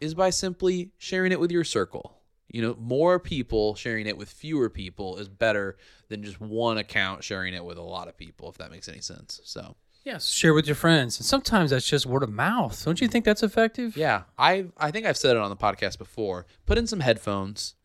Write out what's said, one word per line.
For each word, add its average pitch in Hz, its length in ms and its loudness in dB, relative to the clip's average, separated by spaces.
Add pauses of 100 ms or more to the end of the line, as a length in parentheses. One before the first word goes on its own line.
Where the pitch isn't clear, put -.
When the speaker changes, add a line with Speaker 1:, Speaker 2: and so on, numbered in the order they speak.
Speaker 1:
is 156 140 -8
by 185 160 2
simply 180 680 -2
sharing 185 360 0
it 180 80 0
with 170 100 0
your 170 140 0
circle. - 540 -4 (280)
You 117 160 -4
know, 113 160 0
more 143 400 4
people 113 560 0
sharing 110 320 -4
it 107 100 -4
with 101 140 -14
fewer 147 400 -2
people 92 460 -10
is 101 120 -12
better 101 480 0 (320)
than 104 140 -10
just 101 180 -14
one 110 380 0
account 98 460 -2
sharing 92 300 -6
it 87 100 -10
with 87 140 -12
a 85 40 -12
lot 87 240 -10
of 85 100 -18
people, - 320 -18
if 82 100 -20
that 78 120 -14
makes - 180 -18
any - 120 -16
sense. - 420 -14
So - 320 -14 (320)
Speaker 2:
Yes, 233 220 -6
share - 240 4
with 151 140 4
your 147 80 0
friends. 147 440 4
And - 60 -8
sometimes 214 460 2
that's 127 180 0
just 147 160 2
word 131 180 0
of 123 60 -2
mouth. 143 560 -2
Don't 165 160 0
you 233 80 4
think 226 160 2
that's 208 180 4
effective? 226 540 2
Speaker 1:
Yeah, 135 280 2 (140)
I, 180 280 4 (100)
I 151 140 0
think 214 160 -4
I've 151 100 2
said 131 180 6
it 117 60 4
on 101 80 0
the 98 80 -6
podcast 98 400 -2
before. 92 480 -6 (220)
Put 202 100 4
in 233 100 0
some 220 140 -4
headphones 101 720 -2 (100)